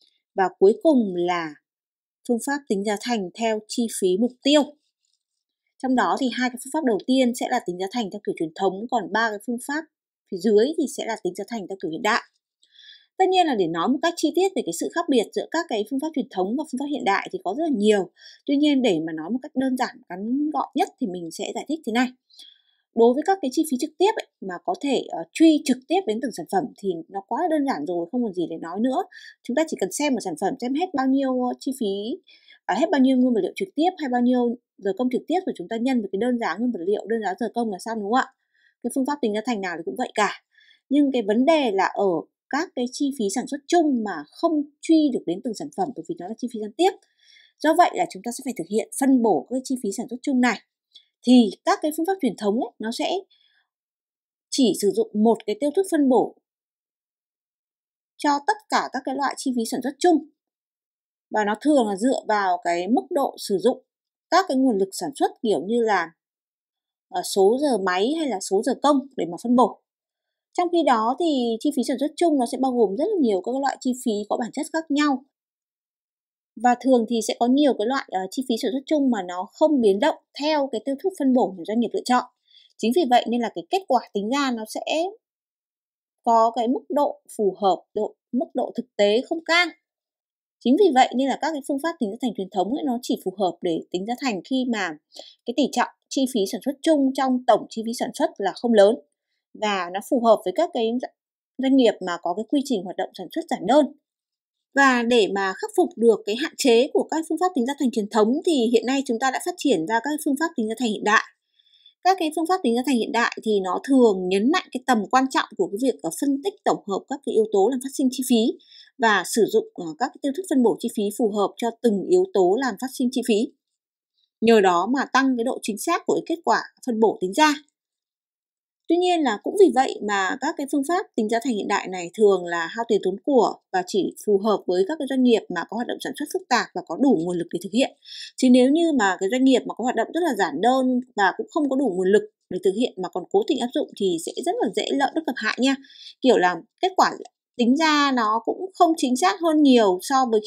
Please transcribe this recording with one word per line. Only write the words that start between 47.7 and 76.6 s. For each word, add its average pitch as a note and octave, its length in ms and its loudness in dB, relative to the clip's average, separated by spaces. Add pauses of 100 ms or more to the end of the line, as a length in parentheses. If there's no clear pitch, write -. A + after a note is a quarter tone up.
vậy A#3 200 6
là E3+ 160 0
chúng F#3+ 120 -14
ta A#3+ 100 -8
sẽ C4 120 -12
phải A#3+ 140 -6
thực E3 120 -6
hiện G#3 180 -2 (120)
phân C4 220 4
bổ F#3+ 280 2
các B3 140 -4
chi C4 180 -4
phí G3 100 -4
sản G#3 180 -8
xuất A#3+ 120 -10
chung C4 180 0
này. A#3+ 180 4 (680)
Thì A#3+ 240 8 (140)
các G4 180 2
cái D#4 140 0
phương E4 100 -4
pháp G4 160 0
truyền A3 140 -2
thống G#3+ 240 0
ấy, A4+ 180 -6
nó A3 140 -8
sẽ - 180 -4 (1400)
chỉ B3 220 2 (100)
sử G3+ 80 2
dụng G#3+ 240 -2
một G#3+ 320 2
cái G#3 140 -4
tiêu C#4+ 160 0
thức G4 140 0
phân D4 180 2
bổ A3 280 2 (1800)
cho D4 140 0 (160)
tất G#4 100 0 (120)
cả - 240 0
các C4 120 -6
cái C4+ 100 -4
loại C#4 220 -2
chi C4+ 200 -4
phí A#3 140 0
sản A#3 120 -4
xuất B3 160 -6
chung. E4+ 200 6 (1120)
Và G#3+ 140 0
nó G#3 160 0
thường C4+ 280 4
là G3+ 80 -2
dựa A#3+ 320 0
vào G3 360 2
cái F3 240 0
mức D#4 220 2
độ C#4 280 0
sử G3 200 -2
dụng A3 240 0 (480)
các F#4 180 4
cái C#4 80 0
nguồn C4 220 2
lực F#4+ 140 0
sản E3 220 -6
xuất G4+ 160 0 (120)
kiểu F#3 240 0
như A#3 160 0
là, F#3 280 0 (960)
ờ, F3+ 140 -6 (120)
số G#3 260 4
giờ C#4 180 0
máy F#3+ 400 0
hay D4+ 100 -2
là G3 120 -4
số G3 220 -2
giờ C4 200 0
công D4 160 4 (180)
để E3+ 140 -4
mà F3 120 -10
phân A#3+ 140 2
bổ. A#3+ 260 2 (680)
Trong F4 200 0
khi E4+ 140 4
đó A#3+ 340 2
thì B3+ 400 0
chi D4 160 -2
phí A#3+ 120 0
sản B3+ 120 -4
xuất D4+ 160 -2
chung D#4+ 220 2
nó A#3 140 0
sẽ C4 80 -6
bao C4 120 0
gồm G#3 240 2
rất C#4 120 -2
là A4 120 -2
nhiều G#3 200 2
các A#3 200 -6
loại C#4 200 -4
chi B3+ 120 -2 (120)
phí A#3 80 0 (160)
có - 80 -2
bản B3 160 -6
chất D4 200 -6
khác D#4+ 180 -4
nhau. C#4+ 340 0 (1300)
Và A#3+ 240 4